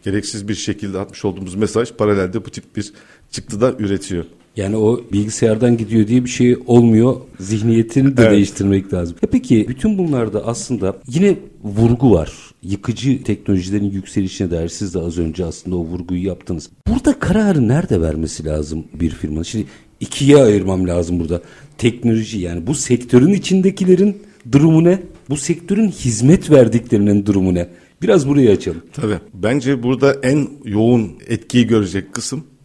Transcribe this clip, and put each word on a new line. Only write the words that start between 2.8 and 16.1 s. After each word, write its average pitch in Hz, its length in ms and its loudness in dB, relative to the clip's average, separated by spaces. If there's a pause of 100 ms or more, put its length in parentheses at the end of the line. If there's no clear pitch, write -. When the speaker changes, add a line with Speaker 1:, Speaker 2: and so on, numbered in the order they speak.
Speaker 1:
çıktı - 300 -8
da 123 180 2
üretiyor. 98 460 -4 (300)
Speaker 2:
Yani 104 220 -4
o 110 240 0 (120)
bilgisayardan 110 640 0
gidiyor 110 300 0
diye 123 180 2
bir 123 40 -8
şey 123 360 2
olmuyor. 117 500 4 (240)
Zihniyetini 113 800 0
de 123 40 4
Speaker 1:
Evet. 110 100 6
Speaker 2:
değiştirmek 98 600 0
lazım. 87 300 -6
E 214 40 -2
peki 226 400 2
bütün 196 300 -4
bunlarda 120 500 -2
aslında 104 500 -4 (100)
yine 170 300 2 (260)
vurgu 117 480 2
var. 80 220 2 (300)
Yıkıcı 110 600 -4
teknolojilerin 101 680 -2
yükselişine 95 600 -4
dair 85 180 -4
siz 92 240 -8
de 92 60 -4
az 85 180 -6
önce 85 280 -4
aslında 90 300 -8
o 85 100 -4
vurguyu 90 400 -6